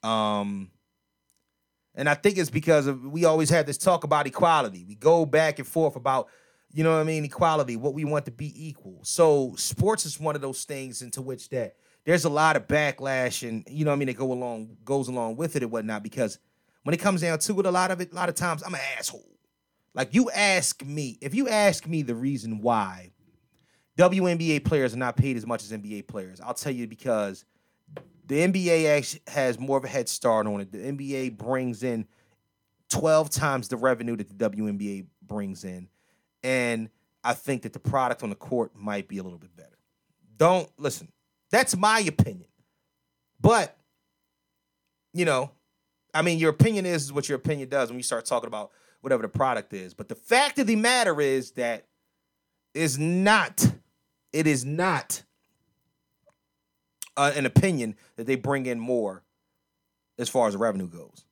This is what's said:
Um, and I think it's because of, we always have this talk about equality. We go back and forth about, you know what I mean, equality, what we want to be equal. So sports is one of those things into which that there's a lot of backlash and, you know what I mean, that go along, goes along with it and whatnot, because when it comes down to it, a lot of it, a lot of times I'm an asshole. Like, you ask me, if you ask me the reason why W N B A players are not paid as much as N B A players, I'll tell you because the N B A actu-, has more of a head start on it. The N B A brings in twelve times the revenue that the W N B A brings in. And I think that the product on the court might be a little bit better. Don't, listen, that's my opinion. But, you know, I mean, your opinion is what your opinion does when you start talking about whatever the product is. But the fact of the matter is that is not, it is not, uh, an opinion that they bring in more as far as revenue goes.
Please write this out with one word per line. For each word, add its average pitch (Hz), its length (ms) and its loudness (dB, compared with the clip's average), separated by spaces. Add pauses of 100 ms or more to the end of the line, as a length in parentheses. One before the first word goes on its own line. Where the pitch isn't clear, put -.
Um, 104 680 -2 (1200)
and 139 120 -2
I 147 80 4
think 202 220 2
it's 165 140 0
because 151 360 4
of, 135 160 -2
we 151 220 -2
always 160 240 6
have 160 160 4
this 143 140 -6
talk 175 260 2
about 147 220 2
equality. 127 600 2
We 104 80 -18
go 160 300 4
back 151 340 2
and 135 80 -10
forth 160 300 0
about, 131 320 -2 (440)
you 156 120 0
know 165 80 4
what 160 80 4
I 156 40 0
mean, 156 200 -2
equality, 143 520 0
what 135 180 -2
we 156 100 -4
want 147 220 -2
to - 40 -10
be 135 220 -12 (160)
equal. 95 340 -18
So 147 540 4
sports - 480 0
is 151 160 -10
one 151 140 -2
of 143 80 -6
those 135 220 -8
things 135 360 -10
into 127 220 -10
which 127 280 -10
that 120 260 -6 (280)
there's 156 200 4
a 165 40 4
lot 156 260 4
of 123 140 -2
backlash 135 800 -2
and, 113 200 -6
you 151 160 -2
know 147 60 4
what 139 60 2
I - 20 0
mean, 143 100 0
that 123 80 -6
go 131 140 -2
along, 117 540 -8
goes 135 240 0
along 117 280 -4
with 156 200 -4
it 131 60 0
and 113 100 -4
whatnot, 110 300 -4
because 110 360 -4 (440)
when 165 120 0
it 165 40 -4
comes 190 240 0
down 165 160 0
to 196 200 -2
it, 196 80 2
a 185 40 2
lot 185 200 2
of 180 100 -4
it, 180 120 -8
a - 20 -20
lot 180 140 -2
of 165 60 -4
times 165 280 -4
I'm 185 120 -10
an 135 60 -6 (160)
asshole. - 400 -10 (560)
Like, 131 220 -4
you 233 160 4
ask 185 540 0
me, 139 360 -8
if 139 140 -8
you 254 140 0
ask 208 380 2
me 160 160 -2
the 120 120 -4
reason 113 460 -4
why 95 520 0 (840)
W 180 300 6
N 170 100 2
B 165 160 0
A 143 80 2
players 131 340 0
are 123 40 -6
not 123 180 -2
paid 135 200 2
as 107 100 -6
much 113 180 -4
as 101 80 -14
N 110 80 -8
B 104 180 -10
A 98 40 -12
players, 92 380 -14
I'll 131 140 -8
tell - 180 -6
you 120 140 -6
because 107 580 -4 (840)
the 143 160 2
N 185 100 4
B 180 180 2
A 156 280 4
actu-, 143 280 -4
has 127 320 0
more 135 200 0
of 123 60 -2
a - 40 -10
head 120 200 -4
start 110 380 2
on 101 140 -2
it. 95 100 -10
The 98 140 -12
N 139 120 -6
B 139 200 -8
A 131 140 -4
brings 120 520 -6
in 117 240 -4 (840)
twelve 156 420 2
times 135 380 -2
the 123 100 -4
revenue 120 360 2
that 104 140 -6
the 98 60 -20
W 107 340 -2
N 101 80 -4
B 101 240 -6
A - 260 -20
brings 101 380 -8
in. 90 240 -12 (560)
And 120 460 -2 (340)
I 120 80 0
think 123 300 -4
that 117 100 -10
the - 80 -14
product 123 420 -2
on 117 60 -6
the 98 80 -6
court - 400 -4
might 101 320 -6
be 98 100 -10
a 92 60 -8
little 87 160 -14
bit 87 160 -20
better. 80 220 -20 (580)
Don't, 175 320 4 (100)
listen, - 320 -6 (400)
that's 247 260 4
my 214 240 4
opinion. 180 480 0 (920)
But, 202 360 4 (1400)
you 175 120 0
know, 139 260 0 (640)
I 160 80 2
mean, 170 160 2
your 160 120 4
opinion 190 360 4
is 147 260 -2
what 139 160 -4
your 143 80 -2
opinion 139 320 -6
does 131 200 0
when 123 100 -10
you 123 40 -8
start 117 220 -4
talking 117 240 -2
about 107 220 -10 (300)
whatever 127 220 0
the 107 60 -6
product 120 440 -2
is. 92 220 -12
But - 140 -14
the 113 60 -10
fact 277 440 2
of 262 80 2
the 220 100 4
matter 220 440 2
is 135 320 0
that 117 340 -4 (880)
is 143 240 0
not, 180 680 2 (680)
it 151 140 2
is 135 180 2
not, 156 580 -2 (1900)
uh, 143 180 4
an 139 120 0
opinion 123 500 2 (200)
that 117 100 -8
they 131 80 0
bring 135 320 -2
in 120 140 -6
more 113 420 -4 (960)
as 120 100 -4
far 120 200 2
as 101 80 -2
revenue 98 320 -2
goes. 85 440 -20